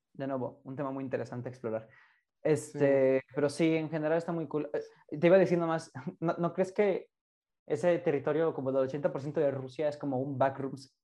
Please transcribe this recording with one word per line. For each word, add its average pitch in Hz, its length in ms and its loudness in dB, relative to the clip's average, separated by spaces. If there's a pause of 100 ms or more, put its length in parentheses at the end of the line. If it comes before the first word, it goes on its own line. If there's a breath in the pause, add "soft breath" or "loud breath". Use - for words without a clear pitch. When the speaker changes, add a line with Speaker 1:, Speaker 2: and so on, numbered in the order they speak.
(140)
Speaker 1:
de 139 120 -8
nuevo, 131 380 -6
un 131 120 -12
tema 139 160 -4
muy 135 120 -8
interesante 123 440 -6
a 123 40 -8
explorar. 110 360 -6 (560 soft breath)
Este, 139 760 4
Speaker 2:
Sí. - 60 -8 (100)
Speaker 1:
pero 143 120 2
sí, 160 280 2
en 156 120 -2
general 156 300 0
está 165 140 -4
muy 165 160 -4
cool. 147 260 -4
Eh, - 440 -8
te 170 100 4
iba 185 80 10
a - 20 8
decir 180 200 4
nomás, 165 360 -2
<laughs> 151 260 -12
¿no, 165 180 0
no 170 140 0
crees 185 200 -2
que 202 360 0 (600)
ese 175 320 2
territorio 151 520 0
como 135 200 -2
del 135 100 4
ochenta 139 300 -2
por 139 80 -8
ciento 143 200 -6
de 139 120 2
Rusia 131 360 -4
es 147 80 -4
como 139 240 -4
un 139 180 -4
backrooms 135 640 -2